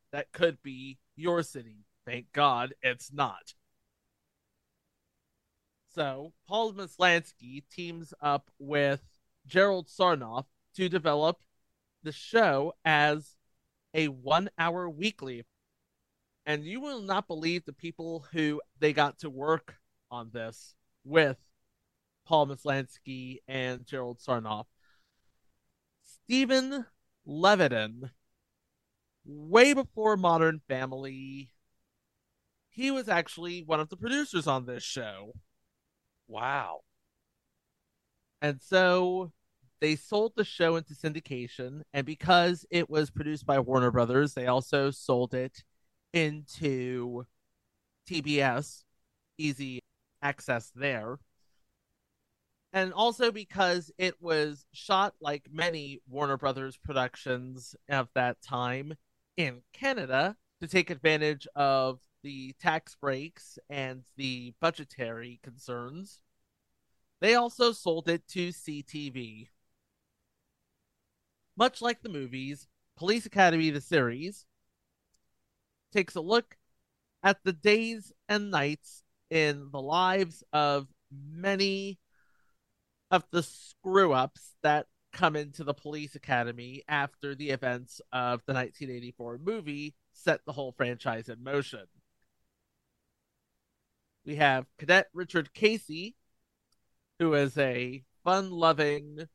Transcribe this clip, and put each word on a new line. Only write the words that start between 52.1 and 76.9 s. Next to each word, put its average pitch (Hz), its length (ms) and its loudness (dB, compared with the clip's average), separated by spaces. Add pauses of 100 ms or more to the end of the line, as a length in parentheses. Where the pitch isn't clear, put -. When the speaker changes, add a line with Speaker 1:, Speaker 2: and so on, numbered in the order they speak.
Speaker 1:
And 185 220 0
also 233 380 2
because 180 640 0
it 185 240 0
was 151 420 -2 (100)
shot, 196 460 0
like 147 320 -6
many 151 560 -4
Warner 139 300 -2
Brothers 135 400 -4
productions 127 1000 -4 (140)
of 135 240 -2
that 123 300 0
time, 131 500 -6 (440)
in 131 260 -4 (100)
Canada, 190 600 0 (260)
to 170 60 -8
take 180 240 0
advantage 151 640 2
of 135 440 2 (220)
the 135 400 -14
tax 160 400 -2
breaks 139 560 -6 (140)
and 131 320 -8 (140)
the 123 440 -8
budgetary 123 800 -6
concerns, 127 800 -14 (1000)
they 214 120 4
also 240 380 2
sold 165 360 -2
it 170 200 0
to 175 240 -4
C 147 320 -12
T 147 260 -12
V. 113 400 -14 (2000)
Much 247 240 0
like 233 220 -4
the 233 60 -10
movies, 135 580 -10 (300)
Police 208 280 0
Academy, 165 460 4
the 143 100 -4
series, 143 640 0 (1500)
takes 196 220 0
a 175 80 -6
look 220 340 0 (680)